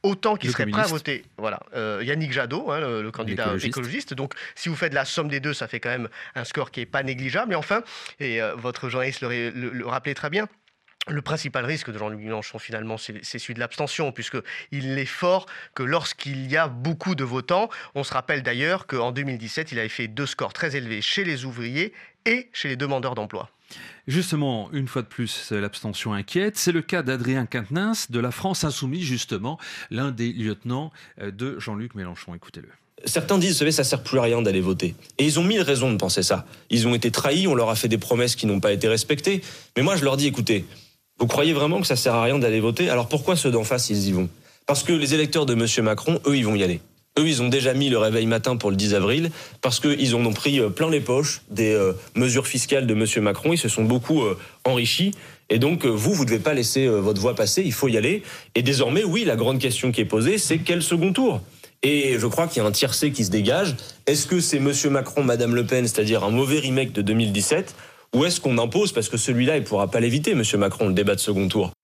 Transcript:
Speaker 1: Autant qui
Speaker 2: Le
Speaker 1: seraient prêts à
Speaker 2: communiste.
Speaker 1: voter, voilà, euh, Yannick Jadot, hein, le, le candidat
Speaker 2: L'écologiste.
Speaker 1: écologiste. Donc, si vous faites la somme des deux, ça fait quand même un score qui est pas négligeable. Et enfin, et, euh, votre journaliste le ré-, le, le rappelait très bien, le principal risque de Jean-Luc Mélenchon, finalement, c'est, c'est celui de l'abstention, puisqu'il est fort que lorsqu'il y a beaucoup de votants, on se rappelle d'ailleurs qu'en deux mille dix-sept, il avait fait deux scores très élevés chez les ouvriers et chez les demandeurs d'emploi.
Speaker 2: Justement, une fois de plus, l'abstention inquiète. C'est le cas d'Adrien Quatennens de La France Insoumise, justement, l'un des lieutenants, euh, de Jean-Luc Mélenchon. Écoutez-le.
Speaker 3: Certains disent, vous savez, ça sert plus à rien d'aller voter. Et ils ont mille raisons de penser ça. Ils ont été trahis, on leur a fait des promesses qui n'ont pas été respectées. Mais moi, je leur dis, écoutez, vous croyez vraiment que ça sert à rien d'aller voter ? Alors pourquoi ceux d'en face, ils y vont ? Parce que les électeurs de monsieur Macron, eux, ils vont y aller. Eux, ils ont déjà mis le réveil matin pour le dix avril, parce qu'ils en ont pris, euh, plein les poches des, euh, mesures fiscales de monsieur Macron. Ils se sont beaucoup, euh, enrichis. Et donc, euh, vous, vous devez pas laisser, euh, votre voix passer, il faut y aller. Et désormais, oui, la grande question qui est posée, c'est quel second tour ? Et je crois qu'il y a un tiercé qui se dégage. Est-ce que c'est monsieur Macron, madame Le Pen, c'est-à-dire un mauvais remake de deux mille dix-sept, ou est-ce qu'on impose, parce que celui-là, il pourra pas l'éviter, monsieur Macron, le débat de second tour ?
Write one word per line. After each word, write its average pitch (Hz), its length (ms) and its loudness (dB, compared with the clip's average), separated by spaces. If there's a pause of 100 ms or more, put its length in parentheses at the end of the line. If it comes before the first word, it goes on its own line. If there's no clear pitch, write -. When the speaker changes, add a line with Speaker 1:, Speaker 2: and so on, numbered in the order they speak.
Speaker 1:
Autant 202 320 0
qui 123 120 -6
Speaker 2:
Le 123 60 -2
Speaker 1:
seraient 135 120 -2
prêts 104 160 -2
à - 40 2
Speaker 2:
communiste. 160 220 -4
Speaker 1:
voter, 139 180 -6 (120)
voilà, 104 220 -6 (160)
euh, 107 280 -4
Yannick 147 280 -4
Jadot, 139 400 -4
hein, 151 80 -2
le, 123 220 -4
le 107 100 -8
candidat 113 340 -6
Speaker 2:
L'écologiste. 107 320 -4
Speaker 1:
écologiste. 139 360 -8
Donc, 135 200 -8 (220)
si - 140 -8
vous 160 60 -4
faites 151 180 -4
la 135 120 0
somme 156 220 -4
des 143 120 -4
deux, 143 140 -4
ça 123 140 -8
fait 117 120 -8
quand 123 100 -6
même 120 200 -6 (260)
un 123 80 -8
score 127 280 -8
qui 123 100 -10
est 117 40 -8
pas 135 180 -4
négligeable. 135 500 -4
Et - 20 0
enfin, 196 260 -2 (380)
et, 117 220 -2
euh, 107 140 -2
votre 123 340 -8
journaliste 127 320 -4
le 131 60 -6
ré-, 120 240 -4
le, 123 180 -8
le 117 180 -8
rappelait 135 260 -6
très 147 160 -8
bien, 208 180 -2 (600)
le 147 140 -6
principal 139 420 -4
risque 139 280 -6
de 107 60 -10
Jean-Luc 107 220 -8
Mélenchon, 110 400 -8
finalement, 110 380 -8
c'est, 104 260 -14
c'est - 160 -12
celui - 140 -12
de 113 60 -10
l'abstention, 135 520 -4
puisqu'il 135 880 -8
est 135 80 -4
fort 180 400 0 (280)
que 131 100 -6
lorsqu'il 135 680 -4
y 151 60 0
a 160 100 2
beaucoup 151 480 -4
de 143 80 -4
votants, 131 460 -2 (260)
on 143 80 -4
se 135 100 -8
rappelle 139 300 -2
d'ailleurs 139 440 -2
qu'en 123 240 -2
deux 135 120 -6
mille 135 140 -6
dix-sept, 113 340 -8
il 120 80 -6
avait 113 100 -4
fait 117 180 -8
deux 110 180 -6
scores 131 280 -6
très 151 220 -4
élevés 113 260 -6
chez - 220 -2
les 143 220 -4
ouvriers 127 480 -6 (320)
et 240 260 -2
chez - 160 -8
les 135 80 -4
demandeurs 131 400 -4
d'emploi. 107 340 -8 (580)
Speaker 2:
Justement, 143 640 -2
une 139 160 -4
fois 127 140 -4
de 107 60 -10
plus, - 440 -8
l'abstention 104 600 -4
inquiète. 180 440 -2
C'est - 140 2
le 170 100 0
cas 175 200 -4
d'Adrien 131 440 -2
Quatennens 151 640 -4
de 120 100 -2
La 123 120 -2
France 190 320 -4
Insoumise, 147 400 -4
justement, 127 560 -4 (320)
l'un 131 200 -4
des 117 200 -4
lieutenants, 120 600 -6 (300)
euh, 101 100 -10
de 117 280 -8
Jean-Luc 110 340 -10
Mélenchon. 90 400 -12
Écoutez-le. - 360 -18 (340)
Speaker 3:
Certains - 340 0
disent, 185 140 2
vous 151 80 0
savez, 151 140 2
ça 151 100 2
sert 131 200 -2
plus - 160 0
à - 20 4
rien 117 200 2
d'aller 98 200 0
voter. 90 340 -2 (220)
Et 139 80 2
ils 151 140 2
ont 170 40 2
mille 202 180 2
raisons 131 300 2
de 107 60 2
penser 95 260 0
ça. 92 220 0 (240)
Ils 117 180 2
ont 123 80 4
été 117 160 0
trahis, 160 360 2
on 151 80 4
leur 117 140 4
a 113 60 0
fait 107 140 0
des 110 80 2
promesses 120 400 0
qui - 80 -4
n'ont 101 160 2
pas 104 100 4
été 101 160 2
respectées. 151 540 2 (340)
Mais 123 80 4
moi, 190 140 4
je 139 80 2
leur 135 100 6
dis, 139 120 4
écoutez, 110 380 2 (540)
vous 120 80 4
croyez 143 240 4
vraiment 156 300 2
que 170 60 0
ça 131 100 2
sert 120 160 2
à 117 100 4
rien 131 160 4
d'aller 113 220 4
voter ? 120 280 2
Alors 123 200 2
pourquoi 175 260 2
ceux 139 160 2
d'en 113 140 2
face, 123 240 0
ils 101 180 2
y 98 60 2
vont ? 90 160 2 (360)
Parce 139 180 2
que 175 100 2
les 147 200 2
électeurs 156 320 2
de 127 100 2
monsieur 117 280 2
Macron, 107 420 2
eux, 143 120 4
ils 123 80 2
vont 107 100 2
y 98 80 2
aller. 87 160 0 (400)
Eux, 151 80 4
ils 139 140 2
ont 123 80 2
déjà 131 240 4
mis 139 160 2
le 120 80 4
réveil 110 300 4
matin 117 300 2
pour 107 120 0
le 98 60 2
dix 101 180 2
avril, 123 380 2 (300)
parce 123 180 0
qu'ils 135 360 2
en 120 80 2
ont 113 100 2
pris, 143 260 2
euh, 107 100 4
plein 156 180 0
les 151 140 2
poches 135 480 0
des, 107 240 2
euh, 95 200 4 (200)
mesures 127 320 2
fiscales 131 400 0
de 113 80 2
monsieur 110 280 2
Macron. 104 320 2
Ils 175 40 2
se 120 120 0
sont 110 160 2
beaucoup, 127 360 2
euh, 98 160 0 (280)
enrichis. 127 500 2 (340)
Et 110 80 4
donc, 147 280 4
euh, 131 40 6
vous, 110 240 2
vous 151 120 2
devez 110 120 2
pas 151 160 0
laisser, 135 320 2
euh, 110 140 4
votre 101 200 2
voix 117 140 2
passer, 110 300 2
il 156 100 0
faut - 140 0
y 113 100 4
aller. 160 240 2 (320)
Et - 80 2
désormais, 139 420 4
oui, 202 200 0
la 143 120 2
grande 120 240 2
question 127 320 0
qui 117 100 0
est 107 40 2
posée, 123 320 2
c'est 165 220 2
quel 175 240 0
second 175 300 2
tour ? 190 280 2 (420)
Et 139 340 4
je 113 100 0
crois 165 200 2
qu'il 139 140 0
y 104 40 4
a - 20 4
un 104 40 4
tiercé 139 400 2
qui 123 120 -2
se 95 80 0
dégage. 127 440 2 (320)
Est-ce 151 180 2
que 180 140 2
c'est 156 200 0
monsieur 139 300 2
Macron, 139 340 0
madame 120 320 2
Le 120 100 2
Pen, 123 220 2
c'est-à-dire 107 360 2
un 101 80 2
mauvais 135 280 4
remake 131 320 0
de 104 100 -2
deux 104 120 2
mille 113 180 2
dix-sept, 147 440 0 (400)
ou 135 100 6
est-ce 175 160 0
qu'on 127 160 2
impose, 120 360 2
parce 110 160 0
que 123 80 -2
celui-là, 127 400 2
il 123 60 0
pourra 98 280 0
pas 120 80 2
l'éviter, 143 340 2
monsieur 110 240 2
Macron, 101 300 2
le 95 60 2
débat 101 220 4
de 90 40 -4
second 98 280 0
tour ? 90 240 0 (120)